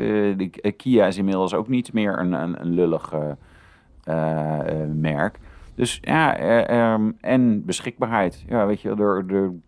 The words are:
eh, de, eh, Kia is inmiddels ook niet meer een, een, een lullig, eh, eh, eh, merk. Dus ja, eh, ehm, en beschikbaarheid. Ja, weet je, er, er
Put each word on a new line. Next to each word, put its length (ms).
eh, 60
de, 120
eh, 160
Kia 300
is 100
inmiddels 380
ook 140
niet 240
meer 260
een, 140
een, 280
een 140
lullig, 380
eh, 180
eh, 800
eh, 80
merk. 480
Dus 260
ja, 360
eh, 560
ehm, 180
en 440
beschikbaarheid. 840
Ja, 180
weet 140
je, 100
er, 340
er 180